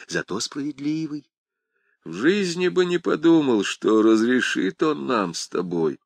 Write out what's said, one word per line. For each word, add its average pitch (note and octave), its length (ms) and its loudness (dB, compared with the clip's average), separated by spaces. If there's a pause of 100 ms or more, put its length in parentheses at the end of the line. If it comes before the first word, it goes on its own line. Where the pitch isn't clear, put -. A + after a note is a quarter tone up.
зато F2 320 -6
справедливый. D3 880 -8 (760)
В D#2+ 100 -14
жизни F3+ 560 0
бы F3+ 160 0
не F3 120 -2
подумал, D#3+ 640 2
что - 380 2
разрешит A#2+ 840 2
он D3 220 -2
нам A#2+ 280 -2
с - 140 -8
тобой. E2 580 -2